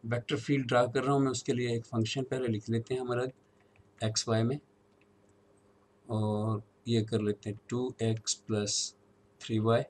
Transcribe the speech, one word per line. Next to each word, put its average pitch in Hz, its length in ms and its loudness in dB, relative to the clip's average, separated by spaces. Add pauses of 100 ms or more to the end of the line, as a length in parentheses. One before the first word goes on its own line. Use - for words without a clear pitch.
वेक्टर 120 300 -2
फील्ड 135 300 0
ड्रॉ 123 220 4
कर 127 140 0
रहा 143 120 2
हूँ 139 80 4
मैं, 135 80 4
उसके 123 220 -4
लिए 120 240 0
एक 117 80 -4
फंक्शन 117 380 -2
पहले 127 260 -2
लिख 110 220 -4
लेते 113 240 -2
हैं 127 60 -2
हमारा 123 260 -2 (800)
एक्स 110 220 -2
वाई 113 140 4
में, 131 160 0 (1500)
और 107 520 0 (260)
ये 117 140 4
कर 113 180 0
लेते 104 300 -2
हैं 101 180 -10
टू 123 340 -2
एक्स 110 320 0
प्लस - 640 -4 (440)
थ्री 113 180 -2
वाई। 113 320 4